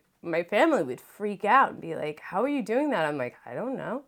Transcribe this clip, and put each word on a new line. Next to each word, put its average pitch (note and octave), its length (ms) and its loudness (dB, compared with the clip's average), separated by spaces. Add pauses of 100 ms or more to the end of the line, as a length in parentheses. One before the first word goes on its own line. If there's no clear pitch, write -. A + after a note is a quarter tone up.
(220)
my E3+ 220 -2
family A#3+ 400 4
would B2+ 160 -6
freak G#3 460 -8
out B3 260 6
and - 100 -12
be E3 140 -8
like, D3 240 -6
"How F#3+ 240 -2
are C4+ 60 0
you C#4+ 120 -2
doing B3 280 0
that?" F3+ 160 2
I'm D3 120 -2
like, B2 180 -4 (100)
"I A#2 80 -12
don't A3+ 220 -6
know." A3+ 320 -6